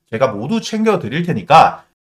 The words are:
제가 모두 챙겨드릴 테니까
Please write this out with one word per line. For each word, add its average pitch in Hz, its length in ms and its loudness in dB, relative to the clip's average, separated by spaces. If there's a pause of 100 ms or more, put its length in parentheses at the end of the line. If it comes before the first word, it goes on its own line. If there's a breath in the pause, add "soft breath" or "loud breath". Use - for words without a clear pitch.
제가 113 200 0
모두 151 320 -6
챙겨드릴 185 640 -2
테니까 139 600 2 (200)